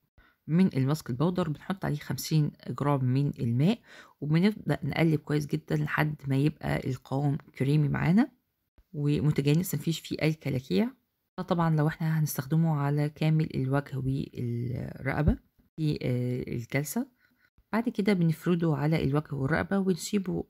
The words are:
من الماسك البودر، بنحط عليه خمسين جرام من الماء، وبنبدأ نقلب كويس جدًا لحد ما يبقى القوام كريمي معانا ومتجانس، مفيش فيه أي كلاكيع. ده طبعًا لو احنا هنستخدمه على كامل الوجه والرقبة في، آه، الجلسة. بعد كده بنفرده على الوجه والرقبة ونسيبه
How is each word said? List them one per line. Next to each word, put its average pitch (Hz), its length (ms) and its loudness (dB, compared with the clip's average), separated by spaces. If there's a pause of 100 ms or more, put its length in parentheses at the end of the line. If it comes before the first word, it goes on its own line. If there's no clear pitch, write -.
(480)
من 170 300 4
الماسك 135 320 0
البودر، 165 400 0
بنحط - 360 -6
عليه 147 140 0
خمسين 147 520 0 (180)
جرام 135 360 0
من 135 340 2
الماء، 135 400 2 (420)
وبنبدأ 165 640 0
نقلب 151 360 2
كويس 151 260 -2
جدًا 156 300 -4
لحد 151 400 0 (120)
ما 135 100 0
يبقى 143 520 0
القوام 139 480 -2
كريمي 143 500 0
معانا 147 440 2 (640)
ومتجانس، 147 840 2
مفيش 156 240 -4
فيه - 220 -8
أي 156 120 2
كلاكيع. 175 560 -2 (480)
ده 185 60 -6
طبعًا 165 320 2
لو 151 120 4
احنا 160 320 0
هنستخدمه 156 600 0
على 147 300 0
كامل 156 460 2
الوجه 135 420 -2
والرقبة 131 1400 -2 (380)
في، 156 260 -2
آه، 123 500 -2
الجلسة. 143 560 -4 (680)
بعد 233 160 -2
كده 208 240 2
بنفرده 170 600 2
على 151 280 0
الوجه 143 320 0
والرقبة 160 440 0
ونسيبه 185 720 -2